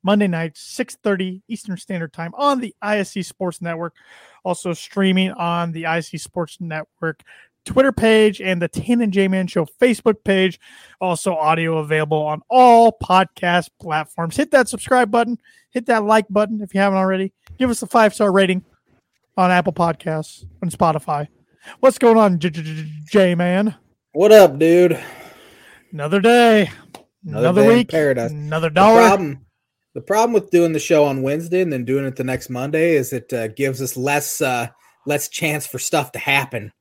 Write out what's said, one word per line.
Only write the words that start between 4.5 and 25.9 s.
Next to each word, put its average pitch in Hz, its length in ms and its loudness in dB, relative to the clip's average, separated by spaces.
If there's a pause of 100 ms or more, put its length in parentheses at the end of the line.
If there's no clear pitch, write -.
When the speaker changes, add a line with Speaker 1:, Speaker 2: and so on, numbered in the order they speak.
Speaker 1:
streaming 190 580 -2
on 170 400 -4
the 165 160 -10
I 165 120 -2
S 160 100 -8
C 165 100 -12
Sports - 420 -10
Network 160 640 -10 (420)
Twitter 269 280 2
page 220 480 2
and 185 200 -4
the 170 60 -4
Tan 240 340 -2
and 214 120 0
J-Man 190 340 0
Show 170 180 -2 (160)
Facebook 226 440 0
page. 190 340 0 (420)
Also 180 360 -4
audio 160 420 0
available 151 480 -2
on 151 240 -6
all 233 500 6
podcast 180 680 0 (120)
platforms. 165 560 -6
Hit 294 140 -2
that 262 180 2
subscribe 247 400 -2
button. 233 300 -2 (320)
Hit 247 160 -8
that 226 160 0
like 220 260 2
button 208 340 -2
if 196 120 -14
you 196 60 0
haven't 196 180 2
already. 190 340 -2 (260)
Give 254 120 0
us 226 100 -4
a 214 60 -8
five-star 214 460 2
rating 185 320 2 (720)
on 180 160 2
Apple 180 200 0
Podcasts 160 720 -6 (160)
and 170 120 -6
Spotify. 151 560 -2 (520)
What's 262 160 4
going 226 220 4
on, 190 220 2
J-, 170 100 -2
J-, 156 120 -12
J-, 156 240 -12 (200)
J-Man? 180 680 0 (380)
Speaker 2:
What 190 200 6
up, 175 260 8
dude? 170 440 2 (880)